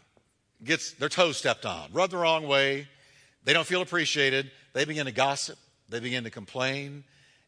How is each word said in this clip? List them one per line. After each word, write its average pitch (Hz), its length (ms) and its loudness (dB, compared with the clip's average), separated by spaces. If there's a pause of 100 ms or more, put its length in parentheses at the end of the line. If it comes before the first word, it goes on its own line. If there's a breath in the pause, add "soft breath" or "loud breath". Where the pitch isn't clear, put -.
(640)
gets 151 300 -2
their 147 160 -4
toes 170 280 2
stepped 123 280 0
on, 82 260 -8
rubbed 175 220 0
the 185 40 -4
wrong 160 300 2
way, 139 400 2 (560 soft breath)
they 135 80 2
don't 160 160 2
feel 180 140 0
appreciated, 139 680 0 (220 soft breath)
they 139 140 0
begin 151 200 -4
to 127 60 -6
gossip, 139 480 0 (300)
they 117 100 -6
begin 123 240 -4
to 110 80 -10
complain, 139 720 -6 (440 soft breath)